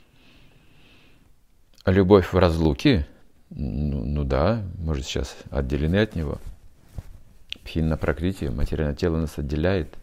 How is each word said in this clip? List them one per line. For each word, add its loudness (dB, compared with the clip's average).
Любовь 6
в 2
разлуке? 4
Ну, -4
ну -2
да, 0
мы -4
же -4
сейчас -6
отделены 0
от 0
него. -6
Пхинна -2
пракрити, -4
материальное -2
тело 0
нас -4
отделяет -2